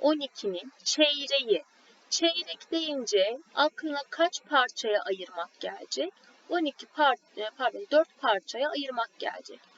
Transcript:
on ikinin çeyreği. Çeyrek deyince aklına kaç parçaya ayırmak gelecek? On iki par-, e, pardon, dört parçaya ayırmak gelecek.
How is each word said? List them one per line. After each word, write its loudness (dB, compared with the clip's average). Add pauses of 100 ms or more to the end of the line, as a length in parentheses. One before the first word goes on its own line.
on 4
ikinin -6 (120)
çeyreği. 2 (460)
Çeyrek -2
deyince 0 (160)
aklına -2
kaç 0
parçaya 2
ayırmak -8
gelecek? -6 (360)
On 0
iki -6
par-, 4 (200)
e, -6
pardon, -2
dört 4
parçaya 0
ayırmak -4
gelecek. -10 (180)